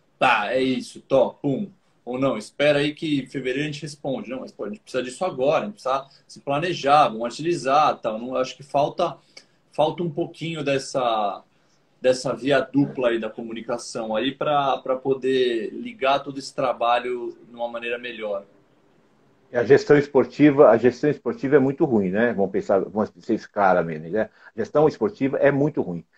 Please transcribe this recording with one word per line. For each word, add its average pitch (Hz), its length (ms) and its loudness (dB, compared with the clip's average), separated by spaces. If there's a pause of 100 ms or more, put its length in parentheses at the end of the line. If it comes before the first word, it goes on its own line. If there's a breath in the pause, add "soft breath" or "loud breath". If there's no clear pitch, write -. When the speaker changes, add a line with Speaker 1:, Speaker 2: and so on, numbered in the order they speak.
(180)
Speaker 1:
Tá, 113 340 2
é 131 100 0
isso, 127 400 -4
tó, - 280 2
pum. 120 400 -4 (320)
Ou 123 160 -8
não, 131 200 0
espera 143 400 0
aí 147 160 0
que 147 260 -2
em - 60 -6
fevereiro 131 420 -4
a 151 40 -8
gente - 100 -12
responde. 127 480 -8
Não, 127 100 -10
mas 107 120 -14
pô, - 120 -12
a 104 40 -8
gente 104 120 -12
precisa 127 220 -6
disso 127 220 -8
agora, 143 400 0
a - 20 -6
gente 104 80 -10
precisa 131 320 -4 (200 soft breath)
se - 140 -20
planejar, 143 680 2
vamos 110 180 -6
agilizar, 139 720 0
tal. 110 200 -4
Não, 127 180 -8
acho - 200 -2
que 147 60 -20
falta, - 540 -2 (560 soft breath)
falta 165 300 0
um 170 80 -4
pouquinho 160 520 -6
dessa, 120 800 -2 (580)
dessa 127 340 0
via 131 260 2
dupla 135 480 0
aí 117 100 2
da 110 120 -4
comunicação 117 840 -8
aí 123 180 -2
pra, 143 460 0
pra 131 180 -4
poder 127 760 0
ligar 123 480 -2
todo 139 180 -12
esse - 160 -14
trabalho 120 800 -2 (140)
de 120 60 -20
uma 120 140 -6
maneira 117 300 -6
melhor. 107 460 -8 (1080)
Speaker 2:
E 127 60 -8
a 120 80 2
gestão 139 320 6
esportiva, 139 760 4
a 113 60 8
gestão 120 320 2
esportiva 131 480 0
é 135 40 6
muito 139 240 0
ruim, 104 260 2
né? 113 220 0
Vamos 95 180 0
pensar, 98 300 0
vamos 98 300 -2
pensar 98 240 -6
esse - 140 -6
cara 92 340 2
mesmo, 80 260 -8
né? 104 200 -2 (260 soft breath)
A - 40 -8
gestão 147 280 2
esportiva 135 520 -2
é 143 120 4
muito 147 300 0
ruim. 87 240 -6 (140)